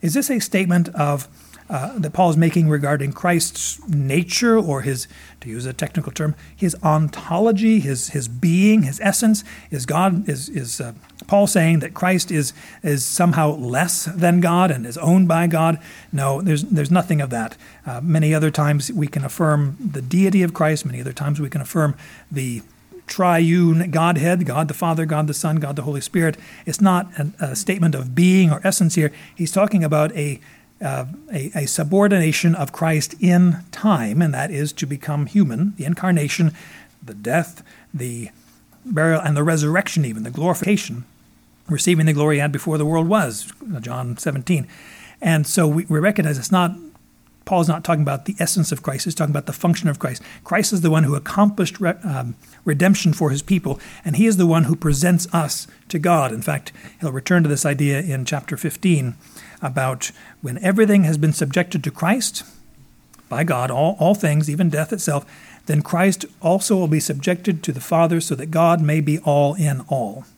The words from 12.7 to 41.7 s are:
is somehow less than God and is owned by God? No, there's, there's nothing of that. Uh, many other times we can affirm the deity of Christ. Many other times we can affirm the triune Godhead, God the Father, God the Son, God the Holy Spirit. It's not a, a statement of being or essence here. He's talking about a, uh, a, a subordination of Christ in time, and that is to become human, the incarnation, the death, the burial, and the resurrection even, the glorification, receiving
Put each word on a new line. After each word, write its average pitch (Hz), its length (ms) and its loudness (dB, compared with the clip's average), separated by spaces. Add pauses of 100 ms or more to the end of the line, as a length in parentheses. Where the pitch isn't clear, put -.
is 143 200 0
somehow 160 500 2
less 139 520 -2
than 175 340 2
God 175 320 2
and 127 140 -4
is 120 120 -12
owned 170 300 4
by 165 200 2
God? 165 300 2 (320)
No, 139 320 -2
there's, 156 220 0
there's 151 260 0
nothing 170 300 2
of 135 120 -4
that. 113 260 -6 (280)
Uh, 123 160 -10
many 156 320 2
other 156 160 2
times 147 440 0
we 151 140 -2
can 139 180 -4
affirm 147 520 0
the 165 240 -6
deity 185 400 2
of 175 120 0
Christ. 156 320 0
Many 123 160 -6
other 127 100 -8
times 143 300 -4
we 139 80 -4
can 147 100 -4
affirm 147 380 0 (340)
the 127 300 -6 (460)
triune 170 840 2
Godhead, 165 540 2
God 143 240 -2
the 147 40 -6
Father, 165 320 -2
God 151 220 -2
the 147 60 -4
Son, 156 240 -2
God 143 180 -4
the 147 60 -6
Holy 143 180 -4
Spirit. 165 380 0 (280)
It's 160 140 -6
not 185 380 4
a, 147 100 -2 (140)
a 135 160 -4
statement 170 360 0
of 127 220 -6
being 180 340 6
or 151 140 0
essence 190 320 0
here. 151 160 0 (240)
He's 165 160 -4
talking 202 320 2
about 156 320 0
a, 147 240 -6 (420)
uh, 135 260 -4 (220)
a, 156 260 -6
a 147 100 -2
subordination 170 920 2
of 147 160 -4
Christ 160 480 -2
in 180 540 4
time, 151 480 0
and 156 120 2
that 135 160 -4
is 147 240 -4
to - 120 -6
become 143 400 -4
human, 165 500 0
the 165 80 -10
incarnation, 160 680 0 (500)
the 113 100 -16
death, 170 500 -4 (300)
the 120 360 -8 (560)
burial, 160 340 2
and 151 160 0
the 147 80 0
resurrection 160 640 0
even, 110 180 -8
the 123 80 -10
glorification, 160 720 -2 (680)
receiving 160 360 2